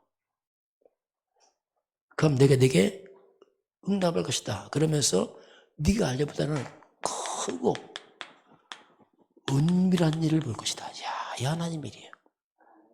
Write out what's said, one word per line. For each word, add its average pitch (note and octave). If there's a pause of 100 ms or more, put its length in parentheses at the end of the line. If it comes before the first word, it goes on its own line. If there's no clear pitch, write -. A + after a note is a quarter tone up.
(2250)
그럼 D#3
내가 C#3
내게 C3+ (840)
응답할 F3+
것이다. -
그러면서 D#3 (400)
네가 F#3+
알려보다는 D3 (380)
크고 - (1800)
은밀한 E3
일을 D#3
볼 A#2+
것이다. -
야, -
이 A#2
하나님 E3
일이에요. - (840)